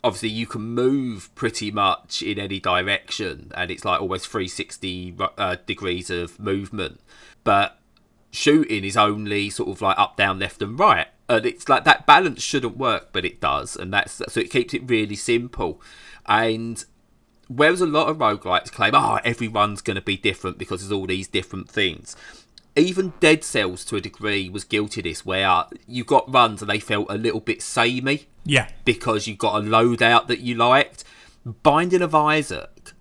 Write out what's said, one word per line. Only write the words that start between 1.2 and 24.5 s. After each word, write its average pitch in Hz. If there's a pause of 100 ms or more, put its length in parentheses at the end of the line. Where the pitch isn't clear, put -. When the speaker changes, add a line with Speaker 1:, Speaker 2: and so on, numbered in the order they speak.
Speaker 1:
pretty 107
much 101
in 98
any 98
direction, 92
and 90
it's, 90
like, 92
almost 92
three 95
sixty, 90 (240)
uh, 92
degrees 90
of 87
movement. 98 (440)
But 101 (540)
shooting 143
is 98
only 104
sort -
of, 95
like, 98
up, 101
down, 95
left 98
and 113
right. 131 (200)
And 117
it's -
like 135
that -
balance 151
shouldn't 120
work, 120
but 90
it -
does. 71
And 92
that's, - (160)
so -
it -
keeps 120
it 123
really 107
simple. 120 (460)
And 113 (640)
whereas 156
a 180
lot 151
of 160
roguelikes 95
claim, 110
"Oh, -
every 117
run's 104
gonna 95
be 98
different 95
because 95
there's 95
all 98
these 95
different -
things." - (600)
Even 180
Dead 160
Cells, 92
to -
a 95
degree, 101
was 95